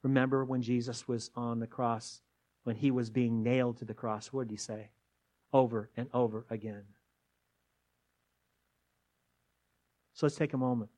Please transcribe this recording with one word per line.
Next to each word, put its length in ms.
Remember 420
when 160
Jesus 460
was 280
on 240
the 80
cross, 540
when 120
he 160
was 180
being 340
nailed 340
to 80
the 80
cross, 340
what 200
did 40
he 60
say? 320
Over 460
and 160
over 360
again. 340
So 120
let's 100
take 180
a 40
moment. 400